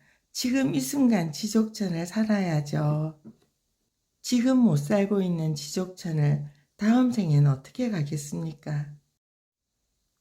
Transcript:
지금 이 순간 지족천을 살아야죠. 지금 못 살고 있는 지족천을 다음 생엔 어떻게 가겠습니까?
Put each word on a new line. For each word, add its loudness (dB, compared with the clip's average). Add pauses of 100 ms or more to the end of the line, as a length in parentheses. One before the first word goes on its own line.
(320)
지금 -2
이 -2
순간 2
지족천을 -2
살아야죠. -2 (1000)
지금 2
못 6
살고 0
있는 -2
지족천을 -2 (340)
다음 4
생엔 4
어떻게 -2
가겠습니까? -6 (1300)